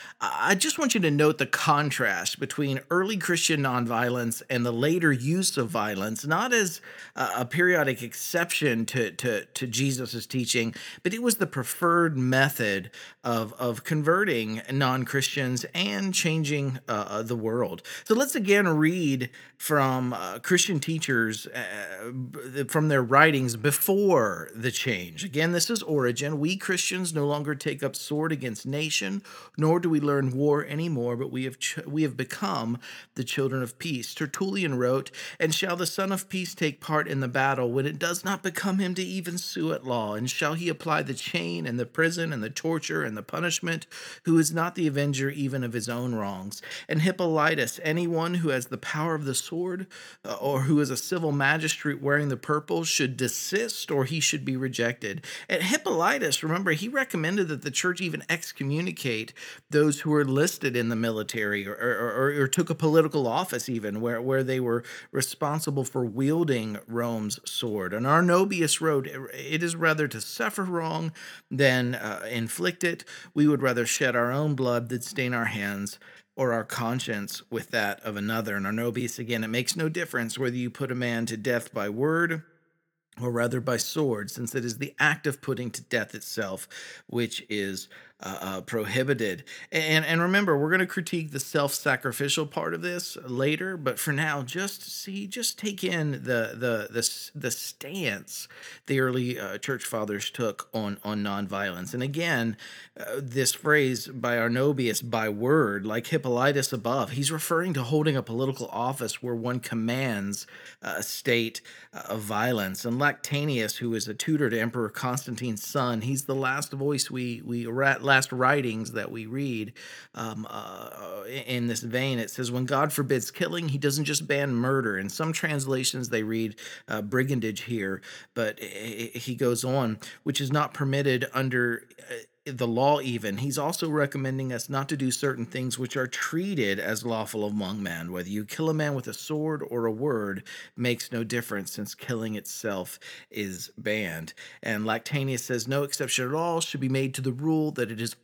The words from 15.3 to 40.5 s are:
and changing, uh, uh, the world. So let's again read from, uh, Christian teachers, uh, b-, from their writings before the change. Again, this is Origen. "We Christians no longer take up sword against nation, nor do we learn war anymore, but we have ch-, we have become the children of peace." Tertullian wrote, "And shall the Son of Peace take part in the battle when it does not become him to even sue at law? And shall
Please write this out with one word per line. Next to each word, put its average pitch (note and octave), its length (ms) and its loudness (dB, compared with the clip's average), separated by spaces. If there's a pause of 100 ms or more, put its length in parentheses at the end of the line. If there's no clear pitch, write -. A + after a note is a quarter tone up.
and G3 400 0
changing, C#3+ 680 0 (100)
uh, G#2 180 0
uh, G#2 140 -2
the A#2 160 -2
world. A2 460 -2 (200)
So A3 120 4
let's C4+ 200 2
again G3 320 6
read D3+ 640 4 (280)
from, C3 540 4
uh, F#2 280 -6
Christian F3 420 4
teachers, A#2+ 640 0
uh, G2+ 640 -8
b-, C3 540 -6
from D#3 240 2
their C3+ 120 6
writings C3+ 540 8
before C#3+ 1000 4
the A2+ 180 -2
change. F2+ 520 -2
Again, E3 300 0
this F3 160 2
is A3+ 140 0
Origen. C#3+ 560 2
"We F3 180 0
Christians F#3 560 0
no D3 140 2
longer D3 260 0
take C#3+ 300 -4
up C3+ 120 -2
sword D#3 360 -2
against C3 340 -4
nation, D#3 560 -2 (340)
nor D#3 240 6
do F3 80 2
we D#3 120 4
learn C#3+ 320 4
war C#3+ 340 4
anymore, C#3 500 -2
but B2+ 160 -4
we B2+ 120 -2
have B2+ 160 -8
ch-, - 260 -4
we D3 160 0
have C3 160 0
become B2+ 640 -2 (340)
the C3 100 -4
children C3+ 380 0
of A#2+ 160 -6
peace." C3+ 380 -4
Tertullian D#3+ 640 -2
wrote, B2+ 320 2 (280)
"And D#3+ 140 2
shall F3+ 220 0
the F3 100 0
Son F#3+ 260 0
of F#3+ 160 -2
Peace F#3 280 -4
take D3+ 260 -2
part D3+ 260 2
in C#3 120 0
the C3 80 0
battle C3 420 2
when C3+ 160 2
it D3+ 140 -4
does F3 260 -2
not G3 160 0
become F#3+ 380 0
him F3+ 160 0
to F#3 80 -2
even F3+ 340 -4
sue E3 340 -2
at D3 140 -4
law? A2 300 0
And A#2+ 120 -2
shall D3 280 0